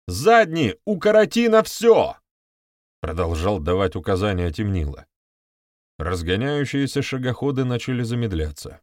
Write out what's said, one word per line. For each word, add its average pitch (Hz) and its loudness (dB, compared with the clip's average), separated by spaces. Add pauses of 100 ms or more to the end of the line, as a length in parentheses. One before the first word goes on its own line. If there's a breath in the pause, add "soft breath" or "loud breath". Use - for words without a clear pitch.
Задние 160 2
укороти 214 2
на 220 6
все!» 196 2 (840)
Продолжал 85 -2
давать 90 0
указания 92 0
Темнило. 92 -4 (920)
Разгоняющиеся 127 -2
шагоходы 131 -2
начали 123 -2
замедляться. 98 -4